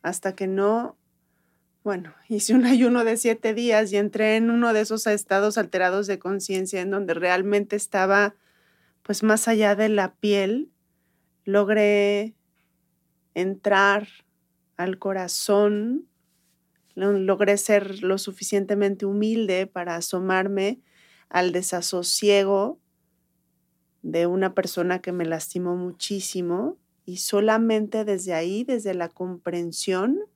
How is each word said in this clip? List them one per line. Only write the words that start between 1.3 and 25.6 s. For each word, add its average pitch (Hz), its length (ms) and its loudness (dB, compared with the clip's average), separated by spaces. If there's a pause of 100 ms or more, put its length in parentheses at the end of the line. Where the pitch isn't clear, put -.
bueno, 180 280 -6 (160)
hice 214 260 0
un 254 100 6
ayuno 247 400 4
de 226 120 0
siete 220 380 0
días 220 380 2
y 202 60 2
entré 214 380 0
en 226 140 2
uno 233 220 2
de 214 80 2
esos 214 260 -4
estados 208 520 0
alterados 185 500 0
de 190 100 -4
conciencia 190 640 -4
en 185 100 -4
donde 190 240 -2
realmente 190 640 0
estaba, 202 580 2 (680)
pues, - 180 -4
más 220 240 2
allá 214 300 2
de 214 140 2
la 196 240 0
piel, 208 560 0 (760)
logré 208 920 2 (1000)
entrar 196 760 2 (680)
al 185 200 -4
corazón, 208 1080 0 (880)
lo-, 196 180 0
logré 196 460 2
ser 202 440 0
lo 190 140 0
suficientemente 202 880 -2
humilde 202 600 0
para 175 300 -6
asomarme 190 840 0 (480)
al 180 240 2
desasosiego 196 1300 0 (1200)
de 165 240 -2
una 185 280 0
persona 180 460 -2
que 180 120 -8
me 175 140 -4
lastimó 175 500 -6